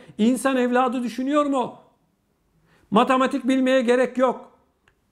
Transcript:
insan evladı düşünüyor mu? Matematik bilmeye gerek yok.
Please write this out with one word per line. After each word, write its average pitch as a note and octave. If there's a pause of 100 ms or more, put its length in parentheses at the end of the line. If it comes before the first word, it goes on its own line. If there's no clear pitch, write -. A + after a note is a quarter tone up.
(180)
insan B3+
evladı B3
düşünüyor C4+
mu? C4+ (1120)
Matematik B3+
bilmeye C4
gerek B3
yok. B3 (600)